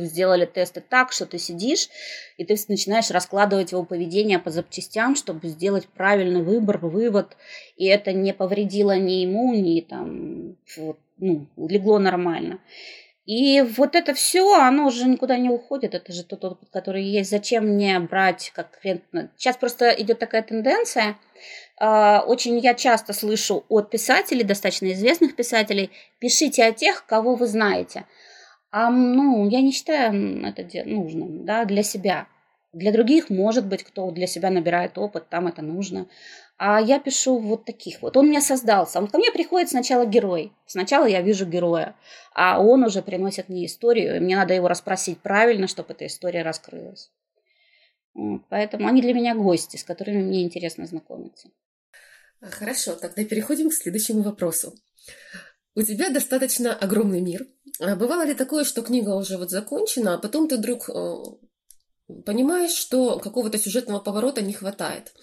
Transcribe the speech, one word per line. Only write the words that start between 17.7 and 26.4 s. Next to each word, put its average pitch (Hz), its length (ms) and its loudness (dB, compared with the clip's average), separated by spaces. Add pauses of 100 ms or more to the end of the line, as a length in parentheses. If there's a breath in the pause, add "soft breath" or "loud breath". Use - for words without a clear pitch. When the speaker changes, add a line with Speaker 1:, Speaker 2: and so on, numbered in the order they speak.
Speaker 1:
брать 180 540 0
конкретно? - 840 -8
Щас 254 220 0
просто 240 320 2
идет 220 280 0
такая 220 240 -2
тенденция. 220 760 -2 (600 loud breath)
А, 214 480 6
очень 240 320 2
я 240 140 4
часто 233 400 2
слышу 208 560 -2
от 208 220 2
писателей, 254 540 2
достаточно 196 480 -2
известных 262 440 2
писателей: 214 540 0 (300 loud breath)
«Пишите 247 440 2